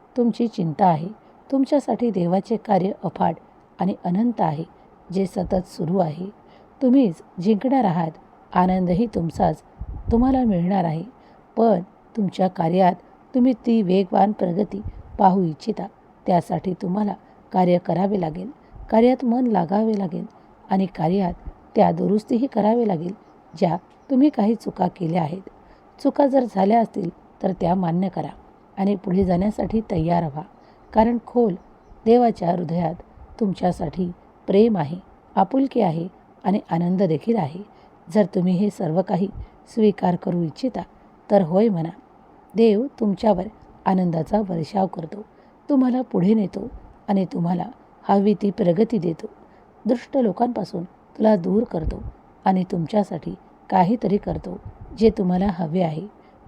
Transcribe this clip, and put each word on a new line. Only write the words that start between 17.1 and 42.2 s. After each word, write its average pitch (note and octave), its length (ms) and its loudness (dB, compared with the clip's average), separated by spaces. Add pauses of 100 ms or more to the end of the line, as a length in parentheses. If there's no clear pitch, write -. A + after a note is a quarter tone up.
कार्य F3+ 260 4
करावे F#3 420 -2
लागेल, F3 300 -8 (400)
कार्यात B3 340 4
मन B3 220 0
लागावे G#3 520 0
लागेल F3 280 -6 (440)
आणि F#3+ 160 2
कार्यात F3+ 460 -2 (440)
त्या F3+ 160 6
दुरुस्तीही G#3 540 0
करावे A3 420 0
लागेल, F3 260 -4 (440)
ज्या E3+ 180 0 (340)
तुम्ही C#4 180 4
काही A3 260 0
चुका G3 340 -4
केल्या E3+ 340 -2
आहेत. E3 200 -8 (600)
चुका C#4+ 240 2
जर B3+ 180 2 (100)
झाल्या G3+ 260 4
असतील, G3 300 -4 (320)
तर F#3+ 100 -2
त्या F3 220 0
मान्य F#3 340 0
करा D#3+ 200 -8 (500)
आणि G3 160 0
पुढे F#3 300 0
जाण्यासाठी F#3+ 560 0 (100)
तयार E3+ 320 0
व्हा, D3+ 200 -6 (500)
कारण A#3 340 2
खोल A#3 280 0 (500)
देवाच्या A3+ 480 4
हृदयात E3+ 420 -2 (460)
तुमच्यासाठी F3+ 720 -2 (360)
प्रेम G#3+ 300 4
आहे, D#3 200 -4 (400)
आपुलकी C4 440 0
आहे E3+ 280 -2 (360)
आणि F#3 160 0 (100)
आनंद F3 320 0
देखील F#3+ 340 0
आहे. E3+ 260 -6 (520)
जर G#3 100 4 (100)
तुम्ही F3+ 220 2
हे G3+ 140 0
सर्व F3+ 320 -2
काही F#3+ 260 -2 (460)
स्वीकार F#3+ 420 2
करू F3 260 -2
इच्छिता, E3+ 380 -6 (500)
तर G3+ 120 4
"होय" F#3 260 2
म्हणा. E3 220 -2 (640)